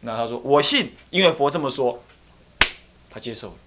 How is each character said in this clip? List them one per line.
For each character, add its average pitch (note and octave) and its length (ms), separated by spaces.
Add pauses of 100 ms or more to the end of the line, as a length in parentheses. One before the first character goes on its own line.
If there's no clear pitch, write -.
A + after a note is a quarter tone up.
那 A2+ 160
他 A#2 100
说 A#2 160
我 C#3+ 180
信， B3 300 (200)
因 F#3 120
为 F3 80
佛 C#3 180
这 D#3 80
么 C#3+ 120
说， B2 340 (1040)
他 A2 120
接 A#2 120
受 A2 140
了。 F2 60 (140)